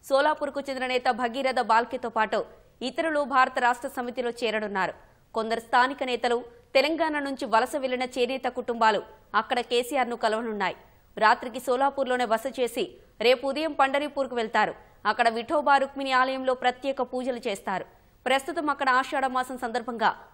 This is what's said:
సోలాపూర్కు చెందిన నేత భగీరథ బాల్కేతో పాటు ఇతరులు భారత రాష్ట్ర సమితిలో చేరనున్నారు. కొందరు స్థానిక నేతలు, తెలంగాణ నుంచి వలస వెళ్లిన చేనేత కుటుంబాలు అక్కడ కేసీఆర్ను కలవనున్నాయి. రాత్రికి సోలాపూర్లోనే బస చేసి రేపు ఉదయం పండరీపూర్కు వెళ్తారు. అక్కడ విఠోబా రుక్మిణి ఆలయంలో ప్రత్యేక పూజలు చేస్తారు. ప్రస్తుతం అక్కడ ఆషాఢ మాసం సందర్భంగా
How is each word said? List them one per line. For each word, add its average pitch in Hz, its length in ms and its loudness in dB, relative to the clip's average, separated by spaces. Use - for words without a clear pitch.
సోలాపూర్కు 285 580 0
చెందిన 254 240 -4
నేత 254 180 0
భగీరథ 254 400 0
బాల్కేతో 233 460 0
పాటు 220 220 0
ఇతరులు 311 320 0
భారత 262 320 2
రాష్ట్ర 247 320 0
సమితిలో 247 340 -4
చేరనున్నారు. 208 520 -2
కొందరు 226 280 -2
స్థానిక 262 460 2
నేతలు, 240 260 0
తెలంగాణ 311 380 2
నుంచి 277 180 -6
వలస 254 280 2
వెళ్లిన 254 220 -2
చేనేత 254 320 -2
కుటుంబాలు 220 420 2
అక్కడ 240 180 -2
కేసీఆర్ను 240 540 0
కలవనున్నాయి. 214 520 -2
రాత్రికి 233 500 2
సోలాపూర్లోనే 262 680 2
బస 220 140 -2
చేసి 233 260 -2
రేపు 254 240 4
ఉదయం 302 300 -2
పండరీపూర్కు 277 600 0
వెళ్తారు. 214 340 0
అక్కడ 233 260 4
విఠోబా 285 460 2
రుక్మిణి 269 380 -4
ఆలయంలో 262 420 0
ప్రత్యేక 247 380 0
పూజలు 254 360 -4
చేస్తారు. 202 360 -4
ప్రస్తుతం 277 480 0
అక్కడ 277 140 -2
ఆషాఢ 269 260 -2
మాసం 254 280 -4
సందర్భంగా 226 460 -2